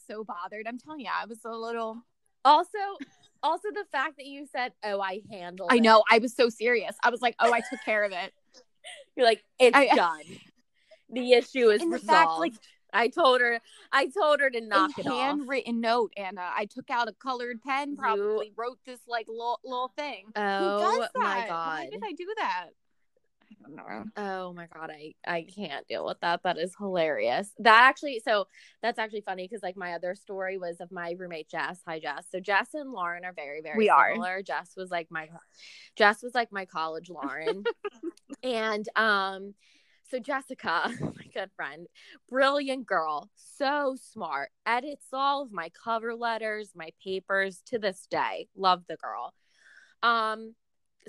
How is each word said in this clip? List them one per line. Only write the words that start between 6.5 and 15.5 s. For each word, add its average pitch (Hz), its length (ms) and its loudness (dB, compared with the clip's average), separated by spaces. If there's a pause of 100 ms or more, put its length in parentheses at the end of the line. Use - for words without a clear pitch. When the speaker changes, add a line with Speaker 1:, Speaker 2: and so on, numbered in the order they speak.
Speaker 1:
I 240 60 6
was 233 120 -4
like, 240 180 0
"Oh, 240 140 6
I 233 80 2
took 226 240 -10
care 214 180 2
of 202 80 -2
it." 185 220 -8 (840)
Speaker 2:
You're 254 100 4
like, 226 180 4 (160)
"It's 247 180 10
Speaker 1:
I 277 180 8
Speaker 2:
done. 180 260 2 (880)
The 247 240 4
issue 240 360 6
is 214 120 4
Speaker 1:
And 339 120 0
the - 40 -2
Speaker 2:
resolved." 202 100 -10
Speaker 1:
fact, 320 320 6
like, 320 140 -2 (400)
Speaker 2:
I 226 160 4
told 262 320 4
her, 240 180 2 (320)
I 277 160 4
told 294 320 2
her 277 100 2
to 240 120 -4
knock 196 360 2
Speaker 1:
a 196 40 -6
Speaker 2:
it 226 60 -4
off. 277 60 -2
Speaker 1:
handwritten 262 680 -2